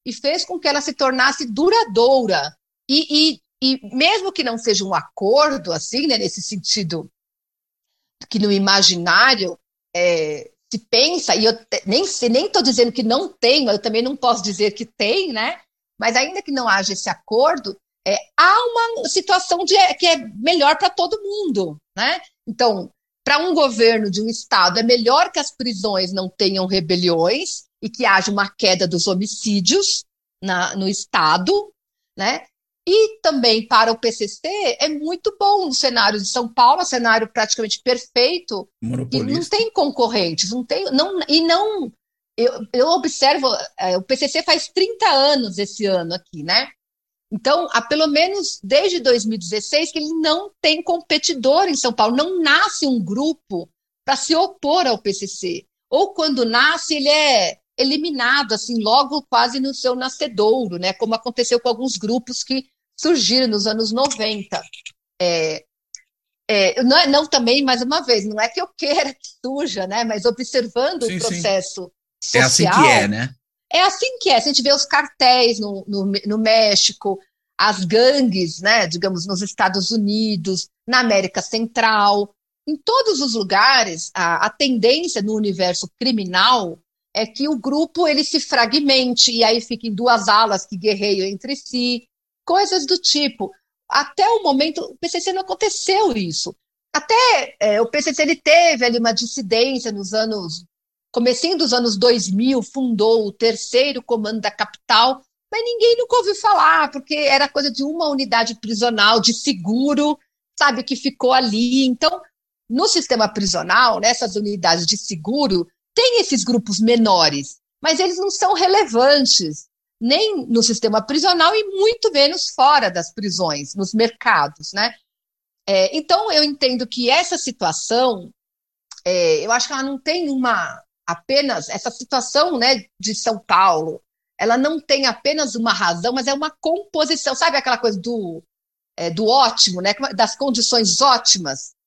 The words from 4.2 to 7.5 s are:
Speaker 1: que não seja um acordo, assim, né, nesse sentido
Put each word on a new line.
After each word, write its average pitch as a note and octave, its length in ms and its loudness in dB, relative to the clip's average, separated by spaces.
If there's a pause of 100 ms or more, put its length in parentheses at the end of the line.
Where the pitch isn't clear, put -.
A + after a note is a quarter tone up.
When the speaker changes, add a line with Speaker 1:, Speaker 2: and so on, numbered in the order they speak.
Speaker 1:
que E4+ 140 -6
não A#3 140 -4
seja G3+ 260 -2
um F#3+ 80 -6
acordo, A#3 800 0
assim, A#3+ 340 -4
né, B3 120 0
nesse G3 240 -6
sentido E3+ 640 -6 (1200)